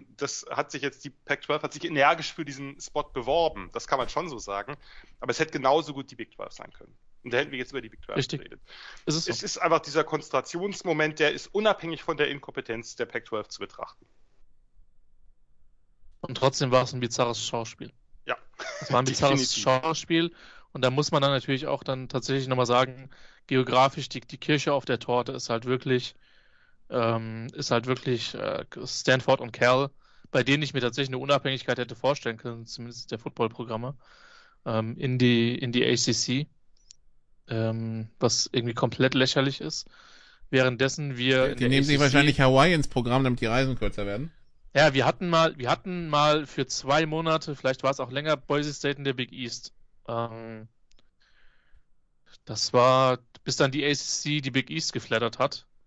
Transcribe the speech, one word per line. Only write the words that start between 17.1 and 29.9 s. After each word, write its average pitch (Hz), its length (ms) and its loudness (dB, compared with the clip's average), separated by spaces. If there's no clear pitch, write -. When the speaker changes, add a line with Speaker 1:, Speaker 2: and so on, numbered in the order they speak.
Speaker 2:
Schauspiel. - 460 -8
Speaker 1:
Ja. 123 120 -6
Speaker 2:
Es - 100 -8
war 123 100 6
ein 131 40 -2
Speaker 1:
<laughs> - 0 -
Speaker 2:
bizarres 135 460 2
Speaker 1:
Definitiv. - 120 -2
Speaker 2:
Schauspiel. 160 680 2
Und 131 100 0
da 127 60 6
muss 143 220 2
man 151 100 4
dann 139 100 4
natürlich 135 360 0
auch 139 160 -2
dann 131 260 -6
tatsächlich 131 380 -2
nochmal 127 180 2
sagen, 127 440 2
geografisch 131 640 4
die, 127 120 -8
die - 160 -16
Kirsche 147 360 0
auf 135 120 0
der 120 140 0
Torte 123 340 -2
ist 123 160 -8
halt 117 160 -2
wirklich... 127 500 0
Ähm, 113 640 -2
ist - 180 -6
halt 117 140 2
wirklich, 123 500 -2
äh, 104 300 -4
Stanford 131 560 2
und 117 100 -10
Cal, 127 400 2